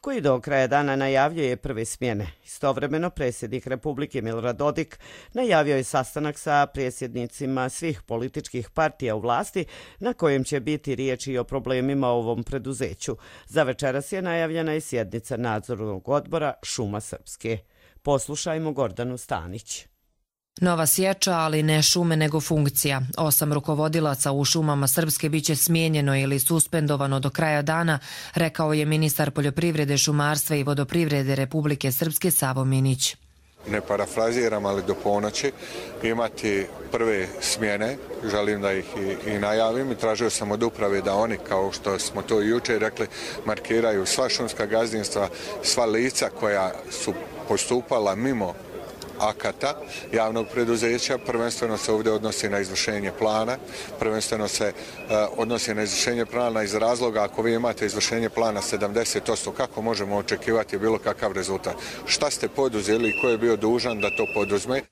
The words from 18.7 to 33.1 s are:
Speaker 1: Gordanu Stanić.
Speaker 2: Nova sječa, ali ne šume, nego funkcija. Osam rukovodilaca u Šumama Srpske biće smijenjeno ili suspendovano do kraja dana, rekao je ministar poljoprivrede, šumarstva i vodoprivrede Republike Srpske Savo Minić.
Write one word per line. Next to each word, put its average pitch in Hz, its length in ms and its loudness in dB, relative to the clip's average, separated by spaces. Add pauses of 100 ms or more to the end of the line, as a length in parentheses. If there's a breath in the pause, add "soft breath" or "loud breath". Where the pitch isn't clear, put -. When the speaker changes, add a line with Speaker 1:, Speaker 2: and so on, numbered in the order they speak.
Speaker 1:
Gordanu 123 460 -2
Stanić. 92 680 -8 (760)
Speaker 2:
Nova 170 240 4
sječa, 190 460 2
ali 160 320 2
ne 156 180 4
šume, 165 360 4
nego 156 240 2
funkcija. 139 600 2 (160)
Osam 151 360 2
rukovodilaca 151 760 2
u 139 140 2
Šumama 147 420 2
Srpske 156 420 2
biće 151 260 2
smijenjeno 156 600 4
ili 135 220 2
suspendovano 147 800 2
do 135 100 0
kraja 151 320 2
dana, 160 380 2 (360 loud breath)
rekao 160 380 2
je 151 120 2
ministar 156 460 2
poljoprivrede, 147 680 2
šumarstva 147 580 2
i 143 80 2
vodoprivrede 143 720 2
Republike 139 560 0
Srpske 165 400 0
Savo 131 340 2
Minić. 131 500 2 (520)